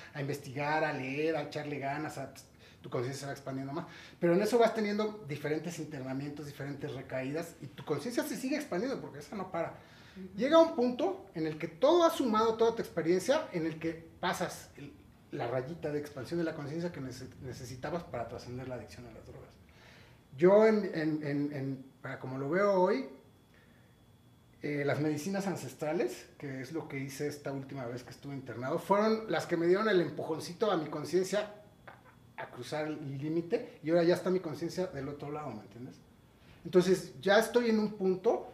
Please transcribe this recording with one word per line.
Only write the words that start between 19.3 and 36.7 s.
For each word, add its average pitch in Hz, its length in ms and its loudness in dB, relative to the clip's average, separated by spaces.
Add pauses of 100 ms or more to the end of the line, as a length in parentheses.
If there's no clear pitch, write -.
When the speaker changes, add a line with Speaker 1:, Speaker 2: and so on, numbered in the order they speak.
Speaker 1:
Yo, 196 320 10
en, 214 180 6 (100)
en, 156 320 0
en, 143 260 0
en, 135 320 -4 (160)
para 135 180 -8
como 131 200 -6
lo 139 100 -4
veo 196 240 4
hoy, 196 340 4 (1600)
eh, 147 240 0
las 139 140 2
medicinas 180 460 0
ancestrales, 156 800 -2 (120)
que 131 220 -8
es 127 120 -10
lo 156 160 -6
que 139 100 -6
hice 139 280 -4
esta 143 260 -6
última 139 340 -8
vez 123 180 -8
que - 60 -16
estuve 139 240 -12
internado, 127 440 -4
fueron 214 520 4
las 156 160 0
que 170 100 0
me 170 100 2
dieron 202 220 6
el 185 120 6
empujoncito 160 680 -2
a 185 60 4
mi 156 120 0
conciencia 180 640 0 (880)
a, - 40 -8
a - 80 -12
cruzar 151 360 -4
el 143 320 -6
límite, 165 640 -2
y 147 80 -2
ahora 170 140 8
ya 175 100 6
está 175 160 0
mi 185 100 4
conciencia 170 460 -4
del 139 220 -6
otro 147 240 -8
lado, 147 180 -8
¿me 107 120 -10
entiendes? 120 340 -16 (680)
Entonces, 175 560 4